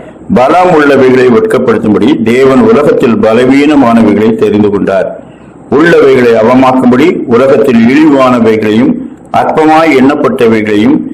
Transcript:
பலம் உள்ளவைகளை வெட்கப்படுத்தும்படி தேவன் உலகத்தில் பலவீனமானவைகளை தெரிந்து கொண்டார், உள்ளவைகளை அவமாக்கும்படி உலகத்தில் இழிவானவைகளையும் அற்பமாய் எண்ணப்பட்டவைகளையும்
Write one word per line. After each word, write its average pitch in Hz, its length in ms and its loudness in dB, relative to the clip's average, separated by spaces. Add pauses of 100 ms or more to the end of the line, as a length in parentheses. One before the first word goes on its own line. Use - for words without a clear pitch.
(340)
பலம் 156 340 2
உள்ளவைகளை 131 600 2
வெட்கப்படுத்தும்படி 110 960 0
தேவன் 131 380 0
உலகத்தில் 117 560 0
பலவீனமானவைகளை 117 1160 0
தெரிந்து 104 360 0
கொண்டார், 95 500 -4 (500)
உள்ளவைகளை 135 640 2
அவமாக்கும்படி 127 920 0
உலகத்தில் 117 600 0
இழிவானவைகளையும் 123 1040 0 (400)
அற்பமாய் 156 640 0
எண்ணப்பட்டவைகளையும் 120 1000 0 (180)